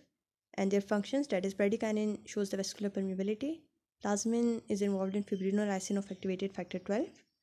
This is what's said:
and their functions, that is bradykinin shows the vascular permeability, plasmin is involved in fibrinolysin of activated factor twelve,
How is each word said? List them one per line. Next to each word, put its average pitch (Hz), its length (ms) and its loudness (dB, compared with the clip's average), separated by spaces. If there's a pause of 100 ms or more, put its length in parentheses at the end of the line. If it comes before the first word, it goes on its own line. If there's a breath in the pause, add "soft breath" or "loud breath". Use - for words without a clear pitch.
(540)
and 196 180 0
their 202 100 4
functions, 220 460 0
that 190 180 0
is 196 100 -2
bradykinin 214 720 0
shows 202 220 -2
the 196 80 -2
vascular 196 320 -4
permeability, 202 720 -2 (420)
plasmin 226 680 2
is 202 120 0
involved 196 340 2
in 208 80 0
fibrinolysin 196 720 0
of 196 140 -2
activated 190 420 -2
factor - 260 -6
twelve, 208 300 0 (340)